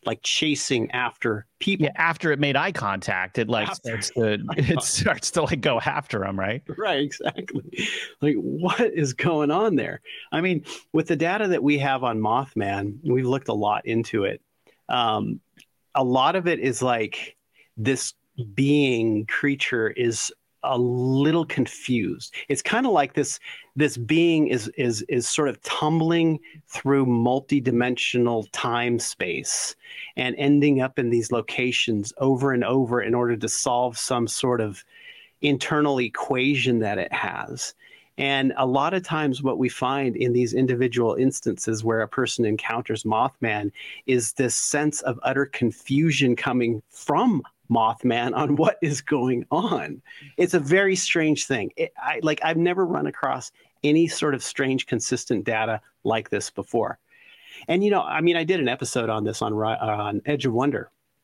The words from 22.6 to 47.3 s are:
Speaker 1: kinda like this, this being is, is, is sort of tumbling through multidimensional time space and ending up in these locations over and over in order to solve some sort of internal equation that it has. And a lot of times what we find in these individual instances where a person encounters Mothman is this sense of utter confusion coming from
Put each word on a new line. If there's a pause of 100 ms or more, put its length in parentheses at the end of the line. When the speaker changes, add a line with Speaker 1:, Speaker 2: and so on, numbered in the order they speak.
Speaker 1:
kinda
like
this, (360)
this
being
is,
is,
is
sort
of
tumbling (280)
through
multidimensional
time
space (400)
and
ending
up
in
these
locations
over
and
over
in
order
to
solve
some
sort
of (580)
internal
equation
that
it
has. (420)
And
a
lot
of
times
what
we
find
in
these
individual
instances
where
a
person
encounters
Mothman (360)
is
this
sense
of
utter
confusion
coming
from (280)